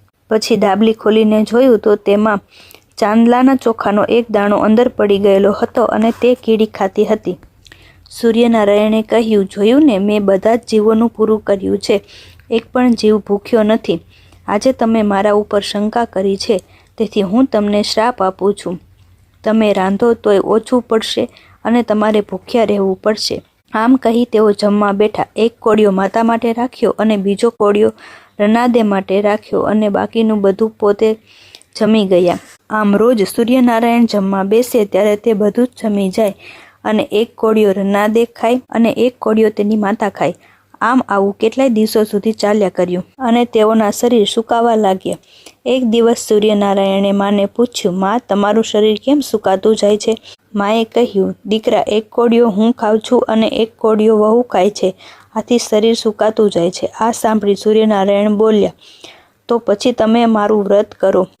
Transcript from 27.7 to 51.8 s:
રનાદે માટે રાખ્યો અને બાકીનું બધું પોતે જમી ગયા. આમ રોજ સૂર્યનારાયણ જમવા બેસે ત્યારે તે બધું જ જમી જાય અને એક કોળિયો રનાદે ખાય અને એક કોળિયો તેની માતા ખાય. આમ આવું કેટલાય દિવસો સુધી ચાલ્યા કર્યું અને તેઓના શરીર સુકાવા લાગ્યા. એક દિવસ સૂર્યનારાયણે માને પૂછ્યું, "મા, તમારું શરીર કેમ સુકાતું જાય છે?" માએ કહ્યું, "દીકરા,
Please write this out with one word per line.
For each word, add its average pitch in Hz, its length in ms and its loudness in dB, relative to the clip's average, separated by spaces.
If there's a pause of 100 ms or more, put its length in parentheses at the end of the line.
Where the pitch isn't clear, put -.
રનાદે 233 440 2
માટે 196 380 -2
રાખ્યો 208 400 -2
અને 214 280 0
બાકીનું 208 520 -2
બધું 196 280 0
પોતે 220 480 0 (640)
જમી 214 260 2
ગયા. 185 340 2 (300)
આમ 208 260 0
રોજ 220 280 2
સૂર્યનારાયણ 233 800 0
જમવા 196 380 -2
બેસે 220 420 0
ત્યારે 208 300 0
તે 220 180 -2
બધું 208 340 0
જ - 20 -4 (140)
જમી 202 260 -2
જાય 202 260 -2 (480)
અને 220 280 -2
એક 226 240 -2
કોળિયો 214 360 2
રનાદે 202 540 0
ખાય 247 440 -2
અને 226 280 0
એક 247 220 0
કોળિયો 220 300 2
તેની 214 280 -2
માતા 208 320 -2
ખાય. 175 260 -4 (460)
આમ 247 280 0
આવું 196 240 0
કેટલાય 262 360 0
દિવસો 214 340 0
સુધી 214 280 -4
ચાલ્યા 208 380 0
કર્યું 180 340 -4 (140)
અને 240 280 0
તેઓના 220 460 0
શરીર 233 360 0
સુકાવા 233 480 0
લાગ્યા. 190 420 -2 (480)
એક 254 180 -2
દિવસ 233 340 2
સૂર્યનારાયણે 202 920 0
માને 202 340 0
પૂછ્યું, 202 500 -4
"મા, 196 220 -2
તમારું 208 460 -2
શરીર 214 400 0
કેમ 285 160 0
સુકાતું 208 560 0
જાય 208 220 0
છે?" 220 200 -4 (380)
માએ 208 280 0
કહ્યું, 208 520 -2 (100)
"દીકરા, 214 420 0